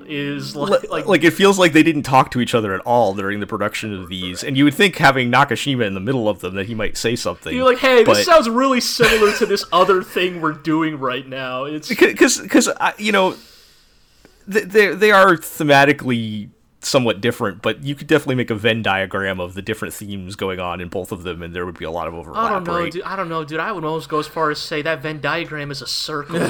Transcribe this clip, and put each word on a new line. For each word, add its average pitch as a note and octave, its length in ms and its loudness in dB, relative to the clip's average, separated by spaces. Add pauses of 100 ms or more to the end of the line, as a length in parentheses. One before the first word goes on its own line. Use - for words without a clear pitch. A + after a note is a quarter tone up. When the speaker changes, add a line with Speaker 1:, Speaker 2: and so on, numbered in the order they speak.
Speaker 1:
is, C#3+ 480 -8
like, D3 280 0
Speaker 2:
Li-, - 60 -12
Speaker 1:
like D#3+ 160 -4
Speaker 2:
like, F3 180 2
it E3 80 6
feels G3 260 4
like F3+ 160 6
they D#3 100 8
didn't D3 200 0
talk C3+ 280 4
to B2 100 -2
each A2+ 120 -2
other G#2+ 200 0
at F#2 80 -4
all A#2+ 320 2
during G2+ 260 -4
the G2 80 -6
production G#2 460 -6
of F#2 160 -10
these, F2+ 340 -8
and C3+ 140 -4
you C#3 80 6
would C#3+ 80 4
think F#3 240 2
having C3 340 4
Nakashima B2+ 540 2
in G2 80 -2
the F#2+ 80 -6
middle A2+ 260 0
of - 140 -2
them F#2 140 -6
that G2 100 -4
he A2+ 100 -8
might G#2 220 -4
say A#2 180 -2
something, F#2 400 -6
Speaker 1:
You're B3+ 100 -2
like, B3+ 120 4
"Hey, B3+ 260 4
this G#3 220 4
Speaker 2:
but - 0 -
Speaker 1:
sounds D#4+ 240 6
really B3 320 2
similar G#3+ 560 2
to A3+ 80 0
this G3 260 -2
other F#3 320 2
thing F3+ 380 -4
we're D#3 120 -2
doing D#3 460 -2
right C3 260 -6
now." C3 380 -8
It's D3+ 240 -8
Speaker 2:
Because, D#4 280 2 (240)
'cause, - 100 -14
'cause A#3+ 200 4 (120)
I, F3 160 0
you G#3 160 -4
know, - 220 2 (1160)
th-, F#3+ 140 0
they, G3+ 300 4
they G#3+ 160 4
are F#3+ 260 8
thematically B2+ 1120 2 (320)
somewhat A2+ 400 0
different, A2+ 400 -2
but A2+ 220 -4
you C#3 120 -4
could C#3+ 120 -14
definitely C3+ 280 2
make B2 140 -2
a A2+ 60 -2
Venn A2 260 0
diagram F#2+ 580 -2
of F2+ 160 -6
the F#2+ 60 -8
different G2+ 320 -6
themes G2 420 -10
going F#2+ 240 -4
on F2+ 220 -6
in F2 80 -8
both F2+ 220 -8
of F2+ 100 -8
them, F2 220 -8
and E2+ 120 -12
there F2+ 120 -6
would E2 100 -12
be E2+ 80 -10
a D#2 60 -8
lot E2 160 -6
of E2+ 80 -10
overlap, E2+ 280 -8
Speaker 1:
I A3+ 60 -2
don't F#3+ 140 -4
know, E3+ 160 -4
Speaker 2:
right? E3+ 120 -6
Speaker 1:
dude. E3+ 120 -10
I F3 120 -10
don't F#3 140 -6
know, D#3+ 140 -6
dude. D#3 160 -8
I F#3+ 120 -6
would F3 140 -8
almost D#3 240 -6
go D#3 80 -4
as D3+ 100 -2
far D#3+ 220 -2
as D3 100 -4
say D3+ 220 -6
that D#3 220 -4
Venn D#3 180 -8
diagram D3 480 -6
is C3+ 140 -10
a - 40 -12
circle. D#3 520 -6 (100)